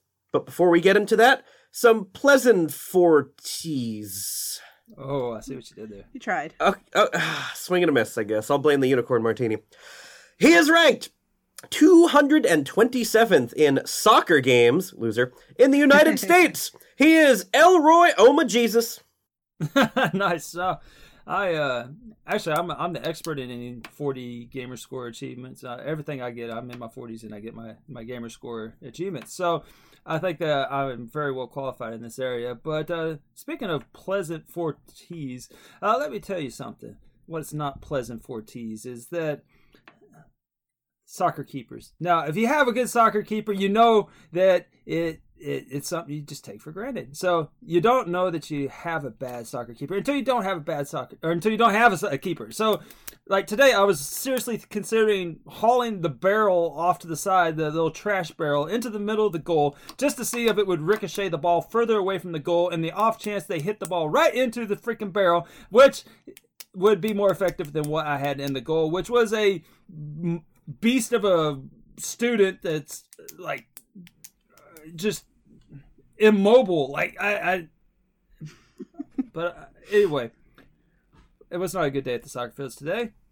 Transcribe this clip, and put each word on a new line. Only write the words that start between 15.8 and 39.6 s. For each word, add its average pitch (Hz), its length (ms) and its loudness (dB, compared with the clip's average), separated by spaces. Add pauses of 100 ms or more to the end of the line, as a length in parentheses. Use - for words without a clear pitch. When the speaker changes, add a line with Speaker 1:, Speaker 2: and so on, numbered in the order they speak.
Speaker 3:
<laughs> - 0 -
Speaker 1:
States. - 520 2 (260)
He 320 180 6
is 269 380 6
Elroy 330 640 8
Oma 277 260 8
Jesus. 226 560 0 (600)
Speaker 2:
<laughs> 226 540 0
Nice. 185 440 -4
Uh, 180 200 -4 (520)
I, 180 260 -2
uh, 127 320 -4 (380)
actually, 175 300 -4
I'm, 175 160 -4
I'm 165 220 -6
the 127 120 -10
expert 160 320 -8
in 127 140 -10
any 120 300 -14 (100)
forty 123 540 -8
gamer 127 320 -14
score 123 300 -14
achievements. 127 560 -16
Uh, 123 220 -14
everything 147 360 -8
I 123 100 -8
get, 117 180 -12
I'm 120 220 -12
in 120 80 -16
my 117 80 -14
forties 113 360 -16
and 107 120 -16
I 104 60 -16
get 110 120 -14
my, 113 200 -18 (160)
my 120 160 -16
gamer 117 240 -12
score 113 520 -14
achievements. 143 520 -12
So 170 300 -4 (420)
I 156 140 -6
think 139 200 -4
that 139 320 -2
I'm 131 380 -6
very 147 240 -4
well 127 140 -8
qualified 127 460 -10
in 117 80 -12
this 113 160 -16
area. 123 380 -6
But, 151 340 -6
uh, 165 280 -6 (180)
speaking 294 340 -10
of 147 220 -6
pleasant 170 580 -8
forties, 151 1000 -10 (320)
uh, 214 180 0
let 294 120 -6
me 214 100 -10
tell 185 180 -8
you 135 100 -8
something. - 460 -16 (300)
What's 160 280 -12
not 147 280 -8
pleasant 120 420 -8
forties 110 600 -12
is 123 220 -14
that 156 340 -6 (1600)